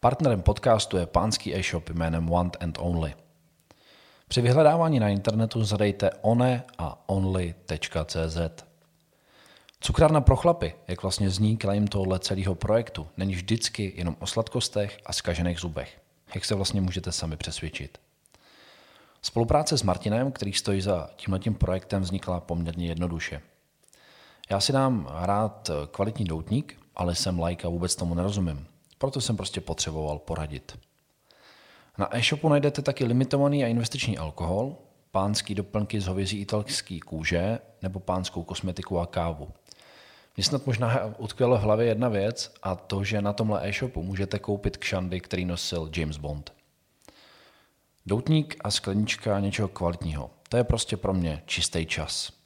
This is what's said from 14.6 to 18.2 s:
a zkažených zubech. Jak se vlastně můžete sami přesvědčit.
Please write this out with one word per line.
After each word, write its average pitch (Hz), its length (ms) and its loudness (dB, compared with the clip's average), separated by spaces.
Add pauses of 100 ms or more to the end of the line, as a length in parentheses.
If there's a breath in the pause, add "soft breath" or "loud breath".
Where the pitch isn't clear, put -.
a 90 60 -8
zkažených 87 480 -2
zubech. 76 400 -8 (340)
Jak 98 100 -6
se - 100 0
vlastně 98 260 0
můžete 90 320 -2
sami 80 240 -4
přesvědčit. - 640 -10 (1200 loud breath)